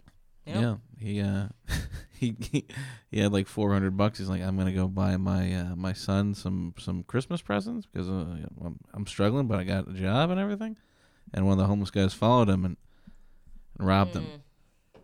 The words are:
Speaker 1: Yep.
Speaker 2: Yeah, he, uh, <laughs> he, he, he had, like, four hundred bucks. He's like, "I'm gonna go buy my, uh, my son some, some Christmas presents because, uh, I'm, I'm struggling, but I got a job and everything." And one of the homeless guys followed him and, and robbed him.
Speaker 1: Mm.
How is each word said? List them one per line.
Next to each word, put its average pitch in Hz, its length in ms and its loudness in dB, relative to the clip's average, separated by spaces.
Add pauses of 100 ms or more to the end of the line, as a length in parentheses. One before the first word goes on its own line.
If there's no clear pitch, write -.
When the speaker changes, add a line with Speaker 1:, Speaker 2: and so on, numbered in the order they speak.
(460)
Speaker 1:
Yep. 104 120 -6
Speaker 2:
Yeah, 113 180 2 (240)
he, 101 220 -4
uh, 98 260 0 (200)
<laughs> - 80 -2 (360)
he, 117 240 -2 (160)
he, - 140 -2 (440)
he 107 120 -2
had, 101 100 4
like, 98 160 2
four 104 240 2
hundred 95 240 4
bucks. 104 240 2
He's 95 100 -6
like, 92 140 -2
"I'm 95 140 -2
gonna 92 160 2
go 92 160 2
buy 95 260 0
my, 92 400 0
uh, 90 220 -4
my 92 160 -4
son 101 420 0
some, 92 420 -4
some 90 260 -6
Christmas 135 380 -4
presents 208 440 -4
because, - 240 -6
uh, 92 160 -2 (380)
I'm, 82 140 -8 (160)
I'm 101 140 -6
struggling, 117 400 2
but 107 100 0
I 92 60 -2
got 95 240 -2
a 92 60 -10
job 104 380 2
and 185 80 0
everything." 208 360 -4 (580)
And 95 120 2
one 98 80 6
of 95 40 4
the 95 80 6
homeless 101 240 2
guys 95 240 2
followed 117 340 6
him 95 160 4
and, 90 140 -4 (1040)
and 95 80 0
robbed 95 260 4
him. 82 120 -4
Speaker 1:
Mm. 143 140 -12 (640)